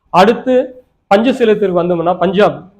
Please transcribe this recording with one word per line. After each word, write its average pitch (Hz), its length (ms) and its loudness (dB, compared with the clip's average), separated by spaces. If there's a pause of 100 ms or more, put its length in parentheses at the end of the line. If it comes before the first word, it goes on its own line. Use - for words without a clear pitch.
அடுத்து 247 720 0 (320)
பஞ்சசீலத்திற்கு 214 680 0
வந்தோம்னா, 175 340 -2
பஞ்சாப் 175 640 -2